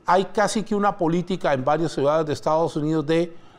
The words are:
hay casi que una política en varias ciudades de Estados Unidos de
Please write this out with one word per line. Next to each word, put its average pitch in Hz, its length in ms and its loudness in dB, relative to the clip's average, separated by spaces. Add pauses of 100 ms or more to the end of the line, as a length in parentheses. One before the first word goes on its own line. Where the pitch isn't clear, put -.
hay 190 220 4
casi 202 360 0
que - 120 -4
una 202 240 0
política 170 560 0
en 127 100 -2
varias 156 280 0
ciudades 151 340 2
de 147 80 -4
Estados 160 420 0
Unidos 156 300 -2
de 165 280 0 (240)